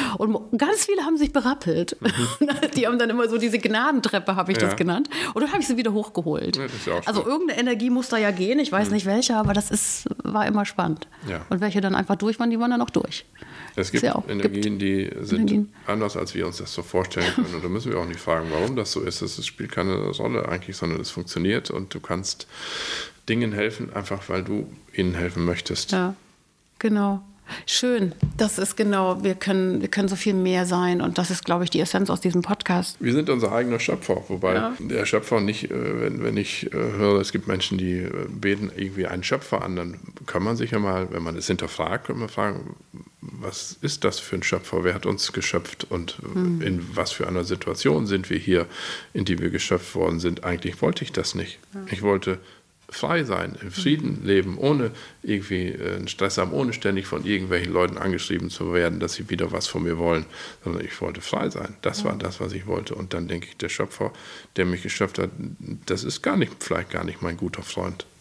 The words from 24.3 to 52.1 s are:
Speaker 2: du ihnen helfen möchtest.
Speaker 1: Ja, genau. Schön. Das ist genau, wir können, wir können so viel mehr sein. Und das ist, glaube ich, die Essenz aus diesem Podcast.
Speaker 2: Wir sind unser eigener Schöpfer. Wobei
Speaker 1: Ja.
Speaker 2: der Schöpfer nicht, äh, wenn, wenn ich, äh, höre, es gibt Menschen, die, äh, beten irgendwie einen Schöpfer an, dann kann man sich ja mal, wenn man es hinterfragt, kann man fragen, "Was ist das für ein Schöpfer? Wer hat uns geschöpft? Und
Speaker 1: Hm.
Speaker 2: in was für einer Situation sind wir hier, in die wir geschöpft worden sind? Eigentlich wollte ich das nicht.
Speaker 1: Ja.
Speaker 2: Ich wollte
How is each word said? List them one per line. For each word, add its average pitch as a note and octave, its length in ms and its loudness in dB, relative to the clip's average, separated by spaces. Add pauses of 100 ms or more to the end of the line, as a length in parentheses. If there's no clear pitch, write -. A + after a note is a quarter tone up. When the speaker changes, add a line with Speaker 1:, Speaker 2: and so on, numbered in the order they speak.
Speaker 2:
du G2 280 -4 (200)
ihnen F2+ 220 2
helfen F2 300 0
möchtest. - 480 -2
Speaker 1:
Ja, F#3 220 2 (640)
genau. G3+ 440 2 (440)
Schön. A#3 460 2 (260)
Das G#3+ 200 2
ist F#3+ 160 -2
genau, F#3+ 480 2
wir F#3+ 120 2
können, F#3+ 480 2
wir F#3+ 60 -2
können G3+ 200 2
so F#3+ 80 0
viel G#3 160 2
mehr F#3 320 4
sein. F3+ 380 2
Und F3 160 0
das F3+ 120 2
ist, F#3 140 -2
glaube F3 200 2
ich, E3+ 60 0
die - 100 2
Essenz F#3 280 2
aus - 140 0
diesem F3+ 180 4
Podcast. F3+ 600 0
Speaker 2:
Wir A#2+ 120 2
sind D3+ 160 4
unser A#2 240 2
eigener A#2+ 260 2
Schöpfer. F#2+ 500 0
Wobei F#2 260 2
Speaker 1:
Ja. A2 240 2
Speaker 2:
der A2 260 -2
Schöpfer A2+ 360 2
nicht, G#2 300 0
äh, A2+ 300 -2
wenn, A#2 240 0
wenn A2 140 2
ich, - 340 -2
äh, - 40 -6
höre, G2+ 440 4
es G2 120 -2
gibt F#2+ 140 -2
Menschen, F#2+ 300 0
die, F#2 220 0
äh, F2+ 120 -4 (200)
beten G2+ 440 0
irgendwie F#2+ 320 -2
einen F2+ 180 -4
Schöpfer A#2+ 380 0
an, F#2 140 -2
dann F2 220 -6 (260)
kann - 180 0
man A2+ 140 0
sich A#2 140 -2
ja A#2 80 0
mal, F#2 340 0
wenn E2+ 100 -4
man E2 140 -4
es E2+ 100 -6
hinterfragt, F2 600 -2
kann - 120 -4
man A2+ 120 -4
fragen, G2+ 460 -2 (440)
"Was - 640 -10
ist - 220 -2
das F#2 160 0
für - 160 -4
ein F2+ 60 -4
Schöpfer? F2+ 400 0
Wer F2+ 120 2
hat F#2 100 -6
uns G2 280 0
geschöpft? - 580 -2
Und E2+ 260 -6 (160)
Speaker 1:
Hm. B2+ 300 0
Speaker 2:
in F2 340 -2
was - 160 0
für - 160 -2
einer F2+ 160 0
Situation F#2 600 2
sind G2 240 0
wir - 80 0
hier, F2 280 4 (460)
in F#2+ 140 -2
die F#2 120 0
wir F2 120 0
geschöpft - 440 -2
worden E2+ 240 2
sind? E2+ 260 -2
Eigentlich F2 360 -4
wollte - 240 0
ich - 80 -8
das - 220 -2
nicht. - 240 -6 (160)
Speaker 1:
Ja. G3 60 -10 (100)
Speaker 2:
Ich F#2+ 120 -4
wollte F#2+ 360 2 (520)